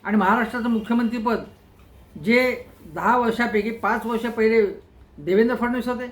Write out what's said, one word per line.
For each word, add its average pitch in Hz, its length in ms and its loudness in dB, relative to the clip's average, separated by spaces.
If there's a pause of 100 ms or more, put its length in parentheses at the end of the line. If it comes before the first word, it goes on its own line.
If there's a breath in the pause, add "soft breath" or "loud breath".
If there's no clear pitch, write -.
आणि 208 140 0
महाराष्ट्राचं 226 520 2
मुख्यमंत्रीपद 226 680 0 (880)
जे 240 400 2 (200)
दहा 175 320 0
वर्षापैकी 226 540 0
पाच 220 340 -4
वर्ष 226 200 -4
पहिले 220 400 4 (520)
देवेंद्र 202 380 2
फडणवीस 240 320 -4
होते 247 240 -6